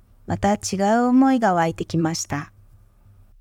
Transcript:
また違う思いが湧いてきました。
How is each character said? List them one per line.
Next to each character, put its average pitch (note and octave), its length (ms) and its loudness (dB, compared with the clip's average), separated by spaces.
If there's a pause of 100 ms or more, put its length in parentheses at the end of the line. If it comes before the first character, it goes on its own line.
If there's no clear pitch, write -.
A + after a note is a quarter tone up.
(260)
ま - 120 -6
た G3+ 160 0
違 - 220 -6 (200)
う A#3+ 120 2
思 C4 240 4
い B3+ 80 0
が G3 140 2
湧 E3 120 2
い E3 80 -4
て E3+ 100 -8
き E3 140 -4
ま E3 160 0
し - 100 -8
た。 - 280 -10 (880)